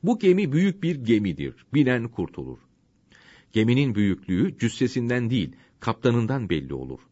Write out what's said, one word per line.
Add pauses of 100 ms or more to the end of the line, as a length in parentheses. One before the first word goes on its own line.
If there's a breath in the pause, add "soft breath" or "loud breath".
Bu
gemi
büyük
bir
gemidir.
Binen
kurtulur. (920 soft breath)
Geminin
büyüklüğü
cüssesinden
değil, (240 soft breath)
kaptanından
belli
olur. (120)